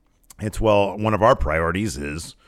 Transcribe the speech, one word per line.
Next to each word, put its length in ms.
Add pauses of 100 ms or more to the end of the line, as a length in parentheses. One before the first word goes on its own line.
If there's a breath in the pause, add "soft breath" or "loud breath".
(400)
it's, 200
well, 380
one 160
of 80
our 120
priorities 640
is, 400 (120 soft breath)